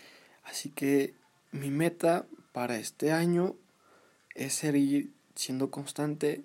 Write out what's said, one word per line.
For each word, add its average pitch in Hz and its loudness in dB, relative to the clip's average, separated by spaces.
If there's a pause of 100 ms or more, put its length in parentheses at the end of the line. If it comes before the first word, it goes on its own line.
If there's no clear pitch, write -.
(440)
Así - -10
que 139 2 (380)
mi 143 -4
meta 165 2 (260)
para 123 -2
este 143 -2
año 170 2 (760)
es 135 -4
seguir 143 2 (240)
siendo 131 -4
constante, 147 -2